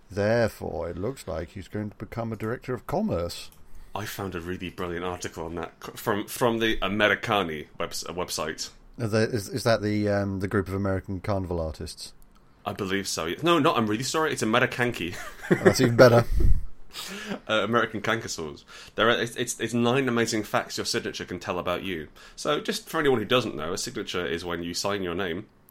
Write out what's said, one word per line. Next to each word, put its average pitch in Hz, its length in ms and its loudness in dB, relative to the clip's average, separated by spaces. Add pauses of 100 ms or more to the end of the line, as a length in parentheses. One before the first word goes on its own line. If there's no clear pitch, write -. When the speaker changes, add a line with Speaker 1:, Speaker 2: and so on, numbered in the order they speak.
(100)
Speaker 1:
Therefore, 98 800 0
it 85 80 -8
looks 113 320 -8
like 82 220 -6
he's 95 180 -14
going 104 220 -6
to - 60 -20
become 113 360 -6
a 110 40 -6
director 110 360 -6
of 120 140 -8
commerce. 127 640 -2 (440)
Speaker 2:
I 101 120 -6
found 98 280 -6
a 87 60 -4
really 90 300 -6
brilliant 87 340 -6
article 90 400 -6
on 82 120 -8
that 80 160 -8 (120)
c-, - 120 -12
from, 107 300 -2
from 113 340 0
the 110 200 2
Americani 98 840 2 (120)
webs-, - 300 -6
uh, 80 60 -8
website. 85 560 -4 (280)
Speaker 1:
Are 117 100 -4
they, 110 160 4
is, 107 260 -2
is 120 140 -4
that 113 180 4
the, 104 260 2
um, 98 320 0
the 98 80 -2
group 95 200 0
of 95 60 -4
American 98 460 -2
carnival 92 400 -2
artists? - 540 -8 (500)
Speaker 2:
I 101 80 -4
believe 98 360 -2
so. 82 240 -2 (100)
No, 170 160 4
not - 180 4
I'm 113 100 2
Really 110 160 0
Sorry. 156 300 0
It's 123 100 -2
Americanki. 120 720 0 (200)
<laughs> - 160 -6
Speaker 1:
Oh, 180 40 8 (100)
that's - 160 6
even 120 160 4
better. 117 280 10 (1200)
Speaker 2:
Uh, 110 160 2
American 110 380 0
Canker 113 260 -2
Sores. 76 360 -8 (300)
There 107 140 4
are, 117 120 4
it's, 117 160 -4
it's, - 240 -4
it's 113 120 -4
nine 120 360 2
amazing 117 340 2
facts - 340 -4
your 101 80 -4
signature 107 400 -4
can 90 140 -8
tell 92 200 -4
about 87 240 -2
you. 82 260 -6 (280)
So, 147 240 -2
just - 280 -6
for 160 120 -4
anyone 135 180 4
who 104 60 0
doesn't 117 320 2
know, 78 160 -4
a 101 60 -4
signature 98 480 -4
is 85 180 -4
when 85 180 -4
you 87 120 -6
sign 101 280 -2
your 87 120 -2
name, 92 320 -4 (240)